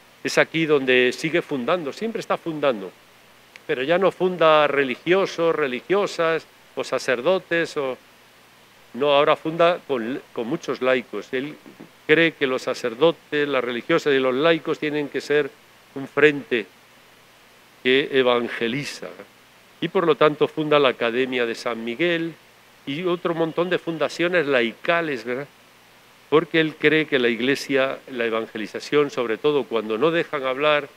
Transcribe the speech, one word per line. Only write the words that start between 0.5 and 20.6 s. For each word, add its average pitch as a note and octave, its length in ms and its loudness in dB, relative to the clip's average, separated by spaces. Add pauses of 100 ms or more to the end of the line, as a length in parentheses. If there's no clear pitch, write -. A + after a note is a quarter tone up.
donde B2+ 460 4
sigue D#3+ 300 -2
fundando, D3 500 -4
siempre G#3+ 280 -6
está F3+ 180 -4
fundando, C#3 520 -2 (760)
pero C3 160 -4
ya E3 160 2
no F#3+ 120 4
funda E3 580 4
religiosos, D#3+ 840 0
religiosas D#3+ 920 -2 (280)
o - 100 -4
sacerdotes, D#3 920 -2
o, C3+ 220 -4 (960)
no, C#3+ 180 2
ahora D3 240 6
funda E3+ 500 2
con, B2+ 360 -4 (100)
con A#2+ 140 -6
muchos C3+ 340 -6
laicos. B2 520 -2
Él C#3 240 -6 (500)
cree D#3+ 260 4
que C#3+ 140 -2
los C3 160 -2
sacerdotes, D3 840 0
las C3 160 0
religiosas C3+ 500 0
y C3+ 40 4
los C3 160 0
laicos D#3+ 440 0
tienen D3 300 -4
que C3+ 120 -6
ser D3 300 0 (440)
un C3+ 120 -8
frente C#3 600 2 (1160)
que C3 300 2
evangeliza. A#2+ 960 -2 (720)
Y E3 80 -4
por F3 180 0
lo D#3 80 4
tanto D3+ 320 4
funda D3+ 320 0